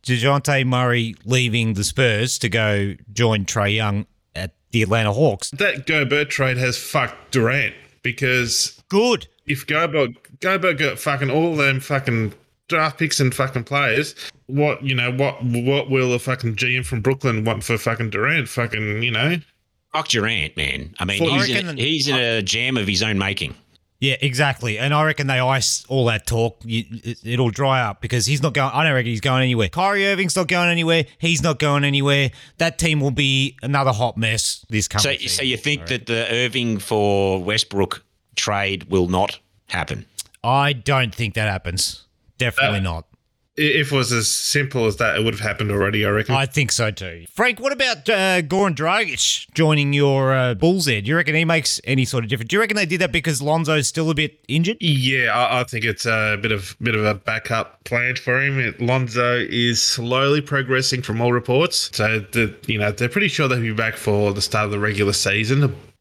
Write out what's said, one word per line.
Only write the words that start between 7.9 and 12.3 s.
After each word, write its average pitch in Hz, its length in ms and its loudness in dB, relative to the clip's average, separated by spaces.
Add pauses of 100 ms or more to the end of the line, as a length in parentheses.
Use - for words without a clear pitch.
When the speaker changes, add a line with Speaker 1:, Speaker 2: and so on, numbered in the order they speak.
Speaker 2:
because 123 840 -2
Speaker 1:
Good. 220 400 2 (180)
Speaker 2:
if 135 200 -4
Gobert, 151 440 0 (300)
Gobert 185 380 0
got 135 200 -2
fucking 139 320 -2
all 160 240 2
them 139 240 2
fucking 127 560 -2 (340)